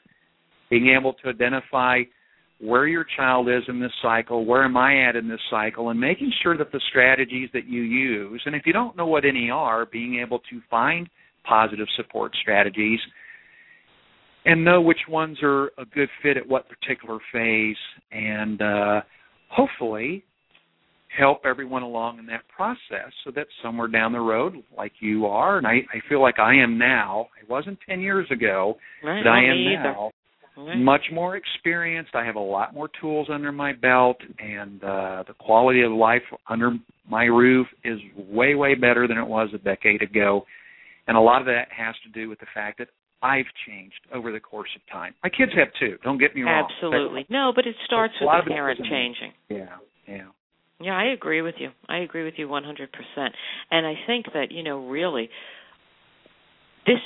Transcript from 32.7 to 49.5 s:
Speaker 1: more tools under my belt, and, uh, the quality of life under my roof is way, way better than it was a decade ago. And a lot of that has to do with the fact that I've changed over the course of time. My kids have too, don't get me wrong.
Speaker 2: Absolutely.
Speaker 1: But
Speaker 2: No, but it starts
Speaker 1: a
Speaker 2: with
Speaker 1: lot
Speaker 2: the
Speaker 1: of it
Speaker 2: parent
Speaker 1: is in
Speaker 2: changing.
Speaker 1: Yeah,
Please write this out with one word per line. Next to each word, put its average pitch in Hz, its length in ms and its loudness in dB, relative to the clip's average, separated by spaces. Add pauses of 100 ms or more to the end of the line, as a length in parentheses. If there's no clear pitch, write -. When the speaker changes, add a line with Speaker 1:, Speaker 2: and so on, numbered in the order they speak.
Speaker 1:
more 147 160 -10 (100)
tools 151 300 -4
under 147 220 -6
my 143 200 -4
belt, 127 460 4 (200)
and, 101 460 -12
uh, 95 420 -4
the - 60 -20
quality 123 480 4
of 117 120 2
life 113 300 4 (240)
under 117 260 0 (360)
my 113 160 0
roof 123 420 6 (180)
is 113 140 -6 (160)
way, 104 400 0
way 139 200 2
better 123 340 4
than 113 80 -2
it 117 100 -4
was 110 280 -2
a 104 40 -10
decade 104 440 0
ago. 101 440 0 (600)
And 113 80 2
a 110 40 8
lot 117 200 8
of 127 60 -6
that 123 260 -2
has 113 220 -10 (100)
to 113 60 -20
do 110 180 -10
with 107 100 -14
the 117 140 -20
fact 107 260 -10
that 120 100 -12 (340)
I've 135 240 0 (200)
changed 98 320 -20 (140)
over 117 180 -8
the 107 100 -8
course 107 360 -12
of - 60 -20 (100)
time. 90 220 -12 (100)
My 185 60 -2
kids 262 260 2
have 147 240 4
too, 104 240 -2
don't 135 140 -2
get 143 160 2
me 135 80 -4
wrong. 156 280 2
Speaker 2:
Absolutely. 135 520 -2
Speaker 1:
But 196 100 -10
Speaker 2:
No, 262 240 0
but 247 100 2
it 226 100 -8 (100)
starts 220 340 0
Speaker 1:
a - 40 0
Speaker 2:
with - 20 2
Speaker 1:
lot 151 80 6
Speaker 2:
the 175 60 6
Speaker 1:
of 165 80 -4
it - 20 -2
Speaker 2:
parent 139 300 -2
Speaker 1:
is 123 60 -8
in 110 40 -8
Speaker 2:
changing. 123 420 -4 (160)
Speaker 1:
Yeah, 95 280 -12 (300)